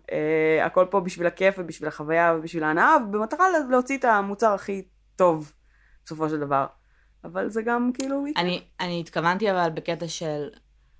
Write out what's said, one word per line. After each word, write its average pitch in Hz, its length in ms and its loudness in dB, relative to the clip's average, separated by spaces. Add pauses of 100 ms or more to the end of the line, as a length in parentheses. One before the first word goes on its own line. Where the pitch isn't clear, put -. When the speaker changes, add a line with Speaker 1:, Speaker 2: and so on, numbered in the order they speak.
(120)
Speaker 1:
אה, 156 540 2
הכל 185 240 4
פה 202 100 2
בשביל 175 260 -2
הכיף 190 320 2
ובשביל 160 300 -8
החוויה 165 500 2
ובשביל 160 260 -6
ההנאה, 185 320 4 (120)
ובמטרה 226 420 0
לה-, 339 80 2 (120)
להוציא 254 280 2
את 262 60 -4
המוצר 208 480 2
הכי 196 300 -4 (340)
טוב 160 360 2 (520)
בסופו 156 240 -4
של 151 120 -2
דבר. 139 260 0 (580)
אבל 185 260 -6
זה 220 120 -4
גם 240 320 0
כאילו 269 320 -4
יקרה. 294 160 -4
Speaker 2:
אני, 180 200 -2 (180)
אני 175 200 -4
התכוונתי 175 500 -2
אבל 180 240 2
בקטע 165 340 -6
של 151 400 -6 (500)